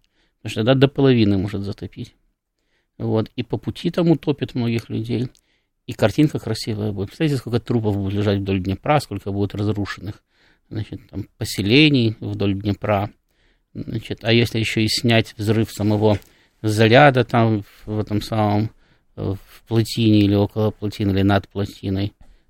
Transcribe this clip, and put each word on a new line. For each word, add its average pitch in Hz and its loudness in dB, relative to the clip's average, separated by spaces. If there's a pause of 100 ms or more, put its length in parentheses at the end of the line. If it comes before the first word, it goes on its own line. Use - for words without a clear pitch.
(380)
Потому 107 -10
что 110 -4
тогда 120 4
до 135 4
половины 117 4
может 98 -4
затопить. 104 -12 (840)
Вот. 113 -2
И 123 -6
по 117 -6
пути - -6
там 170 2
утопит - 0
многих 117 -2
людей. 113 -4 (580)
И 120 -12
картинка 131 0
красивая 107 -6
будет. 98 -6
Представляете, 147 -2
сколько 117 -2
трупов 110 -2
будет 98 -4
лежать 101 0
вдоль 98 -2
Днепра, 98 0
сколько 101 -8
будет 101 -2
разрушенных, 104 -6 (480)
значит, - -10
там, 101 -10 (120)
поселений 117 2
вдоль 104 -2
Днепра. 104 -2 (640)
Значит, 113 -10
а 117 0
если 117 2
еще 107 -2
и 113 2
снять 113 0
взрыв 107 0
самого 104 2 (440)
заряда 117 6
там, 110 2 (220)
в, 107 -6
в - -2
этом 107 -4
самом, 107 0 (460)
э, 101 -4
в - -16
плотине 110 2
или 101 4
около 104 0
плотины, 104 -4
или 95 2
над 101 2
плотиной, 101 -6 (380)